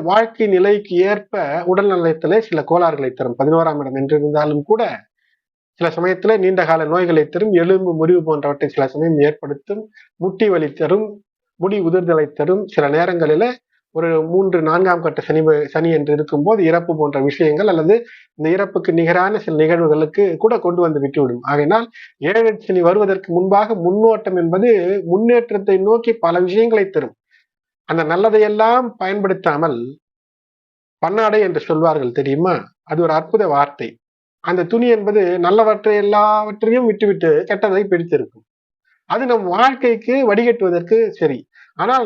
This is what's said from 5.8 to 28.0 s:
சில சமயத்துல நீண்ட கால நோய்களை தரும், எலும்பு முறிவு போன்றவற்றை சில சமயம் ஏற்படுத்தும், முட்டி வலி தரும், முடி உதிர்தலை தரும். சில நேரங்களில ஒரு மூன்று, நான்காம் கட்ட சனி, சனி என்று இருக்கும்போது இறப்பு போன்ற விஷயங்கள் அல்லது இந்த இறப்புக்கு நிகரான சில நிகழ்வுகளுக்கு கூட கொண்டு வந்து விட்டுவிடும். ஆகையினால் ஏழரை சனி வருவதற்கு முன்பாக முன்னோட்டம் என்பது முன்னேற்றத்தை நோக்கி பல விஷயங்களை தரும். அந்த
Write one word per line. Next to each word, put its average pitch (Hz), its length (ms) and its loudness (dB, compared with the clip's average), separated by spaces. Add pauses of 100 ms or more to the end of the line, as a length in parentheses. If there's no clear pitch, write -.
சில 170 80 0
சமயத்துல 185 500 0
நீண்ட 185 260 2
கால 160 200 0
நோய்களை 170 400 2
தரும், 196 280 -2
எலும்பு 180 420 2
முறிவு 165 280 2
போன்றவற்றை 147 460 -2
சில - 180 -2
சமயம் 160 340 0
ஏற்படுத்தும், 151 600 -2 (380)
முட்டி 190 280 -2
வலி 160 240 0
தரும், 185 340 -2 (540)
முடி 196 200 -2
உதிர்தலை 165 520 0
தரும். 185 360 -2
சில 147 200 0
நேரங்களில 165 580 0 (480)
ஒரு 165 140 -2 (140)
மூன்று, 180 400 0
நான்காம் 175 400 2
கட்ட 156 180 -4
சனி, 156 200 -2 (280)
சனி 160 220 -2
என்று 147 220 0
இருக்கும்போது 147 520 0
இறப்பு 170 320 0
போன்ற 143 240 -2
விஷயங்கள் 151 520 0
அல்லது 165 220 2 (400)
இந்த 156 160 -6
இறப்புக்கு 185 420 -2
நிகரான 180 480 0
சில 160 160 -4
நிகழ்வுகளுக்கு 156 680 2 (120)
கூட 220 220 0
கொண்டு 175 240 -2
வந்து 156 180 0
விட்டுவிடும். 135 420 -2
ஆகையினால் 160 460 0 (300)
ஏழரை 220 400 0
சனி 185 240 -2
வருவதற்கு 190 500 0
முன்பாக 202 440 0
முன்னோட்டம் 202 640 0
என்பது 185 320 0 (340)
முன்னேற்றத்தை 208 720 0
நோக்கி 226 380 0
பல 170 240 0
விஷயங்களை 208 460 0
தரும். 151 300 -6 (720)
அந்த 160 160 0